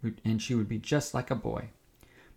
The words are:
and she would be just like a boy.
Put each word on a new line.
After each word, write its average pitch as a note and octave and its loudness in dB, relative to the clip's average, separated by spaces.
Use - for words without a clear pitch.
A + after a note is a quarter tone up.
and A2+ 2
she B2+ 0
would G#2+ 2
be A2 -2
just - 0
like B2 -2
a - 2
boy. A2 -4